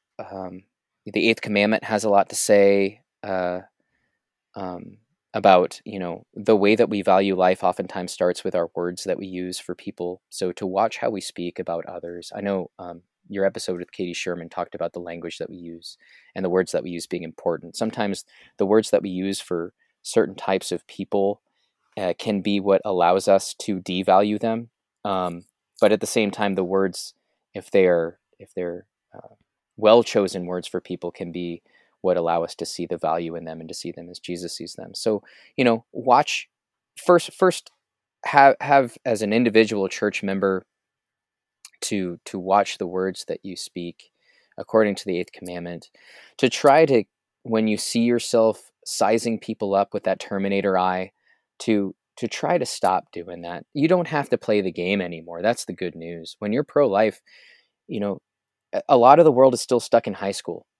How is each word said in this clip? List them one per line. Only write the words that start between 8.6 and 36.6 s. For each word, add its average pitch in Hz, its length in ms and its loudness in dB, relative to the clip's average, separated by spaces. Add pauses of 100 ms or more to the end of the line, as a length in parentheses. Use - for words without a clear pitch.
words 90 280 -6
that 92 140 -4
we 98 80 -8
use 90 320 -8
for - 160 -10
people. - 540 -10
So 92 240 -6
to - 140 -8
watch 98 320 0
how 123 120 -2
we 101 100 -6
speak - 380 -8
about 85 280 -6
others. 87 500 -12
I 104 40 -10
know, 98 380 -2
um, 87 240 -16 (260)
your 98 180 0
episode 92 320 -4
with 87 140 -12
Katie 87 200 -6
Sherman 85 380 -8
talked - 240 -8
about 85 180 -6
the 87 80 -10
language 85 380 -12
that - 100 -8
we - 80 -16
use 85 400 -16 (380)
and 95 100 -4
the 87 60 0
words 90 220 2
that 78 100 -2
we 90 80 -8
use 85 160 -8
being 87 160 -6
important. 82 540 -8
Sometimes 107 480 -4 (340)
the 101 80 2
words 107 240 4
that - 120 2
we 101 60 -6
use 95 320 -4
for 87 320 -6 (300)
certain 101 320 0
types - 380 -4
of - 140 -8
people, 98 540 -2 (560)
uh, 92 220 -2
can 101 240 -2
be 101 180 0
what 95 240 2
allows 92 440 2
us 98 260 2
to 95 260 -6
devalue 95 580 2
them. 117 300 -4 (360)
Um, 92 400 -4 (360)
but 104 120 6
at 107 80 2
the 107 60 -6
same 107 240 0
time, 101 240 -2
the 95 100 0
words, 95 500 -2 (400)
if 98 160 -14
they 95 160 6
are, 85 320 2 (200)
if - 160 -20
they're, 90 320 -8 (280)
uh, - 200 -20 (420)
well-chosen 107 720 4
words 90 220 -6
for 92 120 -6
people, 87 300 -8
can 87 220 -12
be 85 300 -8 (380)
what 90 160 0
allow 85 260 0
us - 140 -8
to 82 100 -8
see 87 200 -8
the 85 120 -6
value 82 380 -4
in 82 80 -12
them 80 160 -12
and 82 80 -16
to - 60 -14
see - 180 -10
them 85 180 -16
as 90 80 -18
Jesus 87 380 -10
sees - 180 -14
them. - 200 -16
So, 104 280 -2 (340)
you 127 80 2
know, 113 280 2
watch 127 560 0 (480)